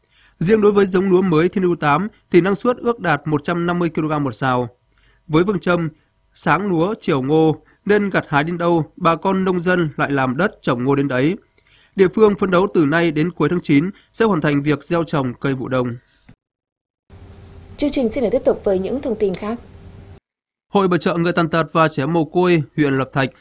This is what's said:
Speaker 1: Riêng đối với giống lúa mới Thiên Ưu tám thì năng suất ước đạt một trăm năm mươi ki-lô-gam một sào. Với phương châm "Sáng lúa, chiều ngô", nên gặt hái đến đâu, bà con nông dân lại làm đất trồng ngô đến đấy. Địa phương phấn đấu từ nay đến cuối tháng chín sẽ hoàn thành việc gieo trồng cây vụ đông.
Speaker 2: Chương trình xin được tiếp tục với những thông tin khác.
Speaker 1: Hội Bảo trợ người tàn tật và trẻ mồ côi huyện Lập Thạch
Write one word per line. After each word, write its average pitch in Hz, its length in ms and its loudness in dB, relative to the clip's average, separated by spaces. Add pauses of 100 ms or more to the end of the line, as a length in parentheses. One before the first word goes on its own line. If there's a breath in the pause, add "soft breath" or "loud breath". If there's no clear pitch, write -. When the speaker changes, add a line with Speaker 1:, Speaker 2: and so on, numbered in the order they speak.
(400 soft breath)
Speaker 1:
Riêng 214 220 2
đối 208 100 6
với 196 140 4
giống 185 240 0
lúa 185 120 4
mới 175 280 2
Thiên 190 140 -4
Ưu 175 120 0
tám 156 320 0 (240 soft breath)
thì 175 100 6
năng 190 140 0
suất 240 220 -2
ước 233 220 -4
đạt 165 260 0
một 151 180 -2
trăm 170 220 -2
năm 175 140 -2
mươi 175 140 0
ki-lô-gam 156 280 -2
một 139 100 -2
sào. 123 380 -2 (580)
Với 160 180 2
phương 196 140 0
châm 170 300 0 (440 soft breath)
"Sáng 175 340 -2
lúa, 175 320 0
chiều 143 220 0
ngô", 156 340 2 (300 soft breath)
nên 202 240 2
gặt 170 180 -2
hái 147 160 2
đến 170 140 -4
đâu, 170 400 0
bà 165 180 0
con 190 300 -2
nông 185 140 0
dân 175 380 0
lại 139 140 -2
làm 131 260 0
đất 202 140 0 (100)
trồng 123 220 -2
ngô 139 120 2
đến 143 120 0
đấy. 139 280 0 (600 soft breath)
Địa 190 200 4
phương 208 200 4
phấn 196 160 -2
đấu 185 220 4
từ 170 120 4
nay 165 260 2
đến 156 200 -2
cuối 147 180 0
tháng 175 120 -2
chín 156 280 2 (240 soft breath)
sẽ 226 120 2
hoàn 202 160 2
thành 143 220 0
việc 147 200 -2
gieo 170 200 -2
trồng 135 300 -2
cây 135 200 -4
vụ 131 140 -6
đông. 123 280 -2 (1800)
Speaker 2:
Chương 285 140 -2
trình 254 180 0
xin 262 140 -2
được 202 80 0
tiếp 262 140 0
tục - 180 0
với 190 160 0
những 220 220 -6
thông 262 180 -6
tin 190 160 -2
khác. 220 240 -8 (1120)
Speaker 1:
Hội 196 140 2
Bảo 175 100 2
trợ 170 180 -2
người 170 180 0
tàn 170 160 0
tật 160 240 0
và 160 140 4
trẻ 151 180 -2
mồ 165 200 0
côi 175 380 2 (120)
huyện 143 180 2
Lập 135 200 -2
Thạch 135 160 -2 (120)